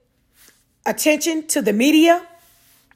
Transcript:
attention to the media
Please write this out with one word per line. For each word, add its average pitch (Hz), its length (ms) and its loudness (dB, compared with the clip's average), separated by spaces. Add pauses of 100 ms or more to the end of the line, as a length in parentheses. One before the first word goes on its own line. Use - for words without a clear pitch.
(880)
attention 302 600 -2
to 294 120 -4
the 208 140 -2
media 311 520 2 (680)